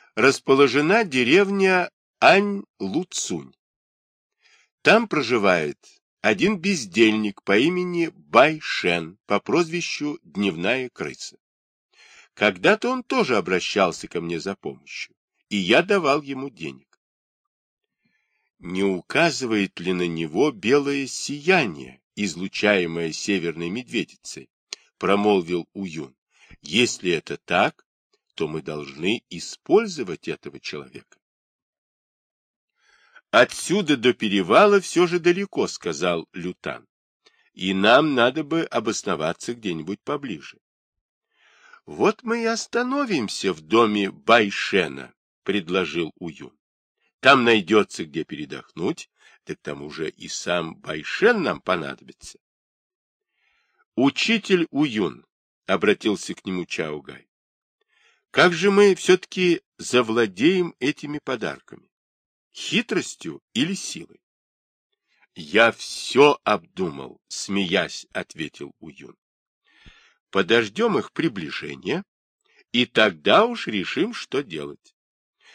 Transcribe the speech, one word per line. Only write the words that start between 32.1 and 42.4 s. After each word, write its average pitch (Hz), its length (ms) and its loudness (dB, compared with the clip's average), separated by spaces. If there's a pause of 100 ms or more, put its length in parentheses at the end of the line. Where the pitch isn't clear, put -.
«Отсюда 151 640 2
до 123 180 2
перевала 113 640 4
всё 180 260 0
же 175 120 -2
далеко», 175 480 0
сказал 82 640 -4
Лютан, 82 540 -10 (640)
«и 95 220 -4
нам 127 400 4
надо 127 300 2
бы 160 200 -4
обосноваться 101 880 -4
где-нибудь 95 480 -8
поближе». 139 580 -10 (1200)
«Вот 110 380 0
мы 233 200 -4